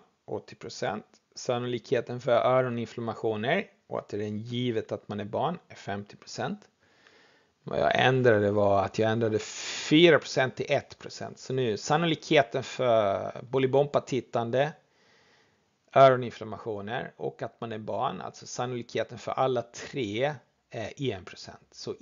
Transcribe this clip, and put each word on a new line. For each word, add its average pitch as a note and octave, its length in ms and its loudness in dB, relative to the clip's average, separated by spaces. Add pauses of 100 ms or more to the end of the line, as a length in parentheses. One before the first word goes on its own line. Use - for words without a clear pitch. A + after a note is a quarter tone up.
(260)
åttio - 300 -10
procent. - 500 -8 (300)
Sannolikheten B2 840 -4
för C3 100 0
öroninflammationer, A#2+ 1400 0 (200)
återigen G#2+ 500 -6
givet A#2+ 540 -4
att - 160 -8
man G#2 120 -6
är G#2 60 -6
barn, A#2+ 420 -2
är - 80 -20
femtio G2+ 420 -10
procent. E3 420 -8 (1040)
Vad - 160 -4
jag - 160 4
ändrade B2 560 4
var G2+ 320 4
att F#2+ 160 -4
jag A2 120 2
ändrade A2 280 0 (500)
fyra D#3 300 8
procent C3 360 -2
till - 140 -6
ett - 300 -2
procent. - 400 -12
Så - 140 -8
nu, A#2+ 240 0
sannolikheten D3+ 840 2
för G2+ 680 2 (180)
Bolibompa-tittande, C3 1200 0 (1200)
öroninflammationer A2 1200 2
och - 240 -6
att - 200 -10
man A#2 100 -8
är A2 60 -6
barn, A2 440 -4
alltså - 260 -12
sannolikheten B2 680 -4
för - 140 -6
alla C3 300 0
tre B2+ 720 -4 (340)
är A2+ 320 -10
en G2 240 -4
procent. - 460 -18
Så - 300 -10